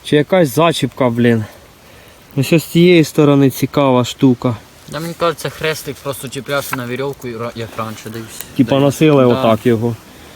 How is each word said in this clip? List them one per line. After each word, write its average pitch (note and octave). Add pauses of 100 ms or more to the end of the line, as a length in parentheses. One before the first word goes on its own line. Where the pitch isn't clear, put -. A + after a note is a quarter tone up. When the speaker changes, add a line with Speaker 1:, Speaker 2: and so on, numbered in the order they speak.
Speaker 1:
Чи -
якась D3+
зачіпка, C#3+
блін. A#2 (920)
Ось C#3
з D#3+
цієї E3+
сторони C#3+
цікава C3
штука. B2+ (340)
Speaker 2:
Да, D3
мені E3+
кажеться, D#3+
хрестик D3+
просто C3+
чіплявся C3+
на B2
вірьовку, C3
і A2+
ра-, A#2
як A2+
раніше, A2
да A2+
і -
все. - (140)
Speaker 1:
Типа B2
Speaker 2:
Да C#3
і -
Speaker 1:
носили C#3+
Speaker 2:
да. B2
Speaker 1:
отак A#2
його. A#2 (400)